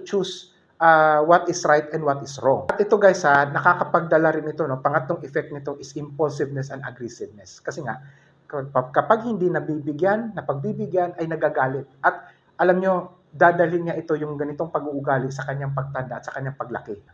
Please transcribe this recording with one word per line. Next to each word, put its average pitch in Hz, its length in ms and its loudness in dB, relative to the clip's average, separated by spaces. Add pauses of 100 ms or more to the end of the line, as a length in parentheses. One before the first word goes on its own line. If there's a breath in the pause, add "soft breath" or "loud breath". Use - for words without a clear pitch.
choose, - 480 -4 (240 soft breath)
ah, 156 480 6
what 170 240 6
is 165 160 -2
right 156 320 4
and 160 80 -4
what 139 160 0
is - 240 -12
wrong. 131 240 2
At - 160 0
ito, 208 160 2
guys, 185 240 6
ha, 143 240 6
nakakapagdala 165 880 2
rin 151 80 -4
ito, 151 240 -4
no? 131 160 -4
Pangatlong 151 400 -2
effect 143 320 -6
nito 139 240 -10
is - 160 -14
impulsiveness 143 720 -4
and 135 160 -12
aggressiveness. 107 800 -14
Kasi - 160 -10
nga, 120 160 -8 (480 soft breath)
kapag, 135 480 -4
kapag 220 320 2
hindi 185 240 0
nabibigyan, 160 880 -2
napagbibigyan, 175 800 -4
ay 165 160 -6
nagagalit. 139 560 -2 (160)
At - 240 0 (320 soft breath)
alam 180 160 4
nyo, 185 560 -2
dadalhin 170 560 4
niya 151 80 -4
ito 165 160 -4
yung 151 240 -4
ganitong 147 320 -6
pag-uugali 139 640 -2
sa - 160 -8
kanyang 139 240 -6
pagtanda 123 480 -8
at - 80 -18
sa - 80 -10
kanyang 131 240 -8
paglaki. 113 400 -10 (120)